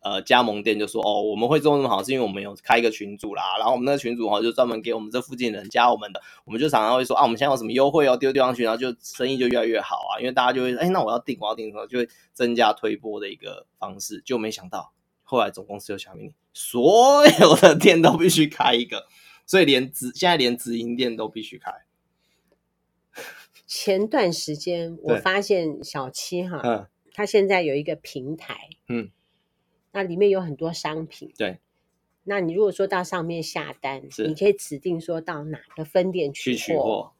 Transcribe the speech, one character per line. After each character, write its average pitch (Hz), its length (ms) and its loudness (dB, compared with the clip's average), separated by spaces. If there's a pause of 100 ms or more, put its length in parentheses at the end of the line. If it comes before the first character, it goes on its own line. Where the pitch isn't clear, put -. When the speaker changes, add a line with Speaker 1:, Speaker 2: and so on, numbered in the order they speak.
Speaker 1:
呃， 101 200 -6
加 123 200 4
盟 104 220 -2
店 107 160 0
就 104 80 -4
说， 104 180 -6
哦， 104 160 0
我 104 140 -2
们 113 140 -2
会 156 100 4
做 147 160 2
那 139 80 2
么 127 60 0
好， 98 120 0
是 123 120 -4
因 131 60 -2
为 123 60 0
我 104 40 -4
们 98 120 -8
有 101 220 -12
开 120 140 2
一 120 40 2
个 117 80 2
群 104 280 -10
组 101 180 -10
啦， 92 220 -6
然 107 80 -2
后 120 80 2
我 127 40 0
们 123 60 -4
那 135 80 0
个 143 60 0
群 120 180 -4
组 113 140 -4
哈， 104 120 0
就 113 80 0
专 123 160 2
门 113 160 -4
给 113 120 -4
我 113 60 -4
们 107 120 -12
这 123 100 -4
附 - 140 -14
近 120 160 -4
人 95 160 -10
加 120 240 4
我 110 60 0
们 104 160 -12
的， 92 80 -12 (240)
我 - 60 -14
们 117 100 -4
就 151 80 0
常 110 180 2
常 123 80 2
会 127 80 2
说， 123 140 -2
啊， 139 60 6
我 135 40 6
们 113 100 0
现 127 80 0
在 143 60 2
有 131 60 2
什 120 80 -6
么 107 80 -6
优 135 180 4
惠 147 160 4
哦， 127 80 4
丢， 131 160 0
丢 135 100 2
上 127 140 2
去， 120 80 -2
然 113 80 0
后 117 60 -2
就 123 240 -4
生 - 280 -6
意 135 80 -2
就 123 100 0
越 123 100 2
来 113 80 0
越 113 160 0
好 - 160 -6 (160)
啊， 104 80 -8
因 120 40 -6
为 127 60 -4
大 127 140 2
家 127 80 2
就 131 80 -2
会， 127 160 -2
诶， 160 120 0
那 185 140 0
我 110 80 -2
要 120 80 -2
订， 123 220 -8
我 104 60 -6
要 110 80 -4
订 110 160 -10
什 101 40 -16
么， 107 120 -12
就 123 120 -6
会 120 80 -2 (240)
增 120 240 -2
加 113 160 4
推 107 240 -2
播 104 240 -10
的 101 100 -10
一 101 60 -14
个 98 300 -16 (120)
方 98 220 -12
式， 98 240 -12
就 127 140 -4
没 110 120 -4
想 90 200 -14
到 92 240 -12 (300)
后 - 180 -2
来 101 100 0
总 98 140 -18
公 101 120 -14
司 98 120 -18
就 101 80 -8
下 98 160 -16
命 101 140 -18
令， - 60 -20 (200)
所 240 720 6 (160)
有 160 160 10
的 170 180 10
店 170 260 6
都 160 140 6
必 165 140 4
须 156 180 4
开 131 260 0
一 120 120 0
个， 101 200 -12 (400)
所 190 160 4
以 165 40 8
连 135 260 2
直-， 127 240 -8
现 180 140 2
在 170 80 4
连 123 180 2
直 117 220 -6
营 117 180 -6
店 120 220 -2
都 110 100 -6
必 107 160 -10
须 104 160 -16
开。 - 120 -12 (2000)
Speaker 2:
前 202 400 -2
段 220 260 0
时 156 220 -8
间 170 480 -6
我 123 140 2
发 190 240 0
现 175 420 -2
小 131 260 -8
七 180 380 -8
哈， 165 140 -8
Speaker 1:
对。 120 100 -2
嗯。 101 160 -4 (260)
Speaker 2:
他 208 120 -6
现 196 220 2
在 190 140 2
有 147 140 -2
一 147 80 -2
个 156 140 -6
平 143 400 -12
台。 - 320 -16 (180)
Speaker 1:
嗯。 117 240 -6 (800)
Speaker 2:
那 196 100 -4
里 175 140 -4
面 202 160 4
有 190 100 2
很 160 140 -8
多 165 180 -6
商 160 320 -6
品。 - 320 -20
Speaker 1:
对。 101 220 -6 (640)
Speaker 2:
那 202 160 -4
你 165 140 -2
如 196 100 2
果 202 80 2
说 196 160 -2
到 185 160 -2
上 175 200 -6
面 165 200 -6
下 151 360 -10
单， 135 300 -10
Speaker 1:
是。 110 180 -6
Speaker 2:
你 156 60 -4
可 196 140 0
以 208 60 4
指 151 260 -8
定 170 200 -6
说 165 220 -8
到 160 220 -10
哪 156 160 -12 (160)
个 156 100 -10
分 185 260 0
店 156 220 -4
取 - 180 -6
货。 123 60 -2
Speaker 1:
去 - 60 -8
取 160 120 -2
货。 110 440 -2